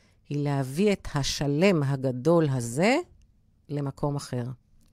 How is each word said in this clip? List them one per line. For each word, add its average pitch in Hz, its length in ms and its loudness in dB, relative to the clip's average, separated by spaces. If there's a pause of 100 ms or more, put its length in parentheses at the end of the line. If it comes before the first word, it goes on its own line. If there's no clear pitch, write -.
(300)
היא 147 140 -4
להביא 143 500 0
את - 220 -8
השלם 147 680 2
הגדול 135 680 2
הזה 131 480 0 (720)
למקום 143 460 -4
אחר. 127 280 -6 (500)